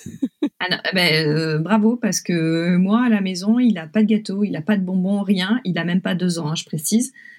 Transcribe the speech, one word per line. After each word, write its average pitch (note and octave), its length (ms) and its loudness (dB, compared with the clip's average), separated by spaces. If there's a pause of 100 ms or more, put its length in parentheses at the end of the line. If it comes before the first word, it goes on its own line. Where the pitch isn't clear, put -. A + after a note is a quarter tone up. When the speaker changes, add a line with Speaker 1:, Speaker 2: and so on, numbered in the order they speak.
Speaker 1:
<laughs> - 540 -6
Speaker 2:
Ah F3+ 120 -2
non, - 60 -2 (120)
eh E3+ 60 -2
ben, D#3+ 320 2
heu, D#3 320 0
bravo, G#3+ 380 2
parce G3 240 -2
que E3 560 0
moi, G3+ 280 2
à B3 40 2
la G#3 100 4
maison, F#3+ 400 0
il A3+ 180 2
a D#3+ 100 -10
pas G#3+ 140 0
de G#3+ 60 4
gâteau, G#3 380 0
il F3 100 -4
a D#3+ 60 -6
pas G#3 160 0
de F#3+ 80 0
bonbons, F#3+ 360 0
rien. G3 440 0
Il F3 120 -2
a E3 60 0
même F3 180 0
pas F#3+ 140 -2
deux E3+ 240 -2
ans, D3+ 100 -4
hein, D#3+ 60 -2
je D#3+ 80 -6
précise. G#3+ 480 -2 (280)